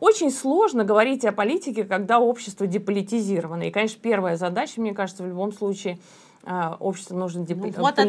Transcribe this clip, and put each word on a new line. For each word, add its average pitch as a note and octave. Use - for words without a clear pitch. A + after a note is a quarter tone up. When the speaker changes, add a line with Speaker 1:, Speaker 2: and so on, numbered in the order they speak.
Speaker 1:
очень F4+
сложно C4+
говорить A#3
о G#3+
политике, A3
когда G3
общество A#3
деполитизировано. G3
И, E3
конечно, G#3+
первая G3
задача, F#3
мне G#3+
кажется, F#3+
в F3+
любом F#3
случае, G3
э, F3
общество F#3
нужно F3
депо-, F#3
Speaker 2:
Ну, -
вот C#4
это, C4+